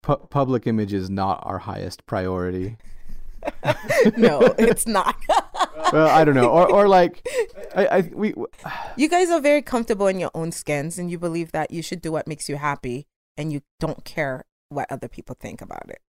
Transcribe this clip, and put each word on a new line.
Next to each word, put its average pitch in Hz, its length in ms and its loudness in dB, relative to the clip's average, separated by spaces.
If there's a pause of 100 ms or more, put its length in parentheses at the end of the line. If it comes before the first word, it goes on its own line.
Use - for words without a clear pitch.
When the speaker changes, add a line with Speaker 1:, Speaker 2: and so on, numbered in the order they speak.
Speaker 1:
pu-, 143 140 0 (140)
public 131 360 0
image 107 260 0
is 92 180 -4
not 98 340 -2
our 95 140 -6
highest 95 480 -10
priority. 92 760 -4
Speaker 2:
<laughs> - 720 -10 (600)
No, 226 240 4 (180)
it's 226 280 2
not. 214 300 0 (120)
<laughs> - 160 2 (480)
Speaker 1:
Well, 156 160 6
I 156 160 8
don't 147 100 6
know. 120 160 6
Or, 170 200 6
or 202 180 6
like, 180 380 4 (480)
I, 202 120 2
I, - 140 2 (120)
we, 208 180 -2
w- - 180 -8 (480)
Speaker 2:
You 294 120 2
guys 349 220 4
are 330 100 2
very 294 220 4
comfortable 226 440 -2
in 190 120 0
your 170 160 -4
own 165 180 -4
skins, 151 460 -4
and 175 120 -6
you 175 80 -8
believe 170 340 -6
that 156 180 -4
you 165 120 -8
should 170 200 -10
do 160 100 -4
what 156 140 -4
makes - 220 -10
you 147 80 -6
happy, 143 500 -6 (320)
and 156 140 -6
you 143 100 -6 (180)
don't 156 240 -6
care 131 400 -6 (240)
what 143 240 -8
other 127 160 -10
people - 300 -16
think - 240 -14
about 50 260 -16
it. 50 120 -16 (120)